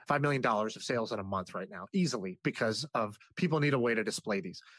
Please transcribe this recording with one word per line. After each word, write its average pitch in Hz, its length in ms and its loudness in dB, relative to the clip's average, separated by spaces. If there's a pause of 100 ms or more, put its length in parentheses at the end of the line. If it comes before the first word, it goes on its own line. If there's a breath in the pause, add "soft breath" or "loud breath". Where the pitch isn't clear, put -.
Five 143 140 4
million 143 200 2
dollars 110 320 2
of - 80 -12
sales 117 300 -2
in 104 80 -2
a - 20 -4
month 95 320 -4
right 98 160 -6
now, 95 220 -12
easily, 123 500 0
because 113 420 0 (100)
of 107 220 -2 (200 loud breath)
people 156 240 2
need 147 140 4
a 131 40 4
way 120 160 4
to 110 80 0
display 104 380 -2
these. 87 200 -10 (180 loud breath)